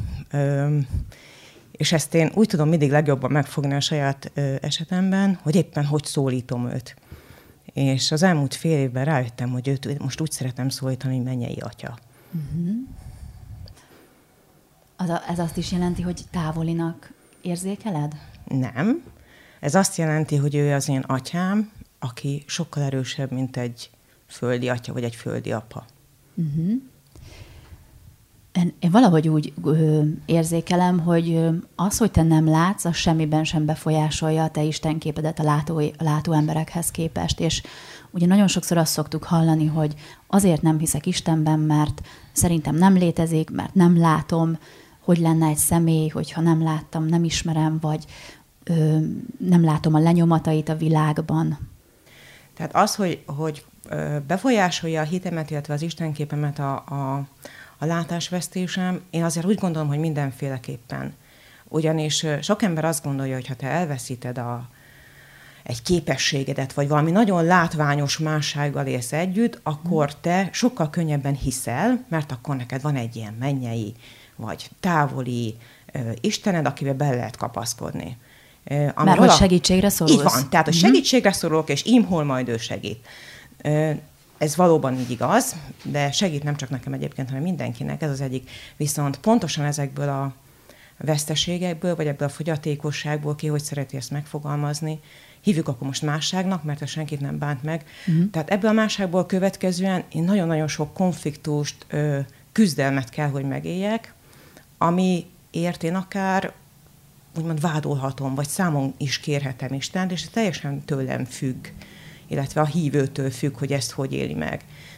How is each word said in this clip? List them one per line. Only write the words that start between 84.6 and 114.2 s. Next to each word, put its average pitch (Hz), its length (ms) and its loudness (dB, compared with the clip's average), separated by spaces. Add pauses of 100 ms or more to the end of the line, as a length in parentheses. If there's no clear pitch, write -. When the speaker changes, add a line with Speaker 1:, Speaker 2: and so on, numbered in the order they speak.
Speaker 1:
így 123 120 -4
igaz, 135 460 0 (260)
de 143 300 -2
segít 151 300 -2
nem 147 140 -2
csak 139 140 -8
nekem 135 220 -6
egyébként, 135 360 -6
hanem 135 140 -6
mindenkinek, 143 600 -4
ez 156 80 -2
az 135 100 -4
egyik. 131 300 -6 (260)
Viszont 143 420 -2
pontosan 180 460 2
ezekből 143 440 -2
a 139 260 -4 (640)
veszteségekből, 165 960 -2
vagy 156 100 -2
ebből 143 220 -2
a - 20 -4
fogyatékosságból, 151 1040 -4
ki 147 120 -6
hogy 147 160 -2
szereti 143 340 -6
ezt 123 140 -10
megfogalmazni, 147 920 -6 (400)
hívjuk 160 280 0
akkor 135 180 -6
most 135 160 -6
másságnak, 156 640 -2
mert 147 180 -6
ez 143 80 -8
senkit 151 300 -6
nem 143 180 -4
bánt 147 240 -4
meg. 160 220 -6 (220)
Speaker 2:
Mhm. 170 240 4
Speaker 1:
Tehát 156 200 -4
ebből 208 200 2
a 214 40 4
másságból 190 520 0
következően 185 880 0
én 156 120 -2
nagyon-nagyon 165 440 2
sok 151 260 -6
konfliktust, 147 920 -2
ö, 147 300 0 (340)
küzdelmet 139 580 2
kell, 147 180 -4
hogy 139 160 -4
megéljek, 170 720 -4 (640)
amiért 175 1040 0
én 165 120 -2
akár 190 580 -2 (840)
úgymond 160 240 -2
vádolhatom, 143 760 -2
vagy 143 140 -4
számon 143 480 0
is 139 240 -4
kérhetem 139 520 -4
Istent, 180 400 -4
és 170 100 -6
ez - 100 -10
teljesen 143 520 -2
tőlem 131 400 -2
függ, 131 420 -8 (600)
illetve 143 340 -4
a 151 60 4
hívőtől 139 640 0
függ, - 280 -4
hogy 139 140 -4
ezt 135 180 -2
hogy 135 220 -6
éli 135 220 -4